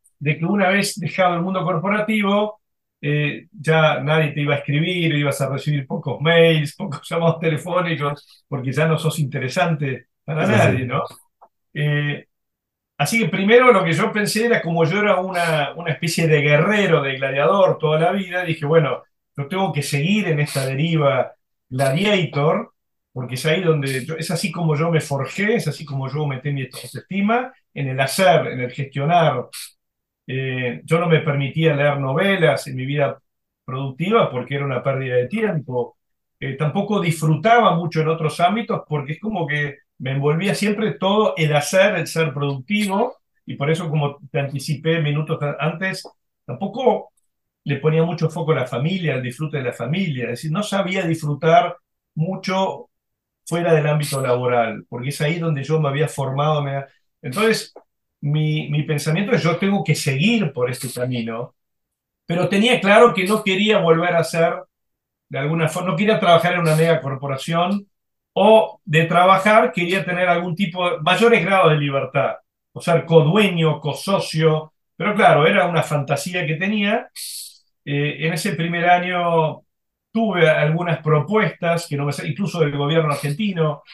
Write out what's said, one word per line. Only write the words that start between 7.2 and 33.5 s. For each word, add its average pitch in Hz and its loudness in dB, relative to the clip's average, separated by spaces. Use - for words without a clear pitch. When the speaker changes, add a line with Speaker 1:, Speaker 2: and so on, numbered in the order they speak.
Speaker 1:
telefónicos, 160 -4
porque 123 -6
ya 151 2
no 156 2
sos 160 -2
interesante 143 -2
para 156 -4
Speaker 2:
Es 202 2
así. 156 6
Speaker 1:
nadie, 127 0
¿no? 127 -4
Eh, 147 -2
así 180 0
que 185 0
primero 226 6
lo 185 6
que 165 0
yo 202 0
pensé 214 0
era, 226 2
como 165 0
yo 185 0
era 202 4
una, 165 -2
una 165 -6
especie 165 -2
de 151 4
guerrero, 160 2
de 135 -4
gladiador 151 2
toda 156 2
la 196 2
vida, 180 -4
dije, 160 -4
bueno, 143 2
yo 139 -8
tengo 185 -2
que 147 -4
seguir 175 0
en 147 0
esta 139 -2
deriva 143 0
gladiator, 147 0
porque 123 -8
es 139 -6
ahí 165 0
donde 139 0
yo, 160 -8
es 160 -8
así 160 -4
como 160 0
yo 165 0
me 156 2
forjé, 185 -2
es 156 -2
así 151 -8
como 135 -8
yo 147 -6
aumenté 143 -4
mi 139 -4
autoestima, 202 -4
en 139 -6
el 131 -4
hacer, 165 4
en 127 -8
el 123 -6
gestionar. 151 0
Eh, 127 -6
yo 165 0
no 175 0
me 156 4
permitía 143 0
leer 143 0
novelas 175 0
en 131 -10
mi 127 -6
vida 143 -2